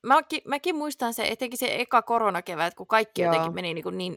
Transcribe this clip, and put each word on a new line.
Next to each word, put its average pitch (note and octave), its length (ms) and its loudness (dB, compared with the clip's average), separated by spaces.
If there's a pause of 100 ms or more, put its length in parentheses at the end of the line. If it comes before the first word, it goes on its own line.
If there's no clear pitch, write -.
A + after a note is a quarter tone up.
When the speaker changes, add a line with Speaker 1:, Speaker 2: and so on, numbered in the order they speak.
Speaker 1:
mäkin, D4+ 420 4
mäkin D4+ 300 -2
muistan C#4 380 -4
se, A3+ 140 -2
etenkin A#3 320 -4
se - 160 -2
eka A#3+ 260 2
koronakevät, F3+ 760 0
kun F#3 120 -14
kaikki A3 340 2
Speaker 2:
Joo. E3+ 120 4
Speaker 1:
jotenkin E3 220 0
meni, F3 180 -6
niinku, E3 160 -6
niin F3+ 280 -6